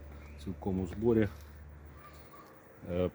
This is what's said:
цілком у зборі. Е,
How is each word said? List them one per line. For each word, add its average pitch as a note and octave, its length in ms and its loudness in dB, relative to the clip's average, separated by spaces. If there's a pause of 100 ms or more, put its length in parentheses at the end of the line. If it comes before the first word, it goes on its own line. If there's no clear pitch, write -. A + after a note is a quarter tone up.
(440)
цілком F#2+ 380 0
у F#2 60 0
зборі. G#2+ 400 6 (1600)
Е, F2+ 240 4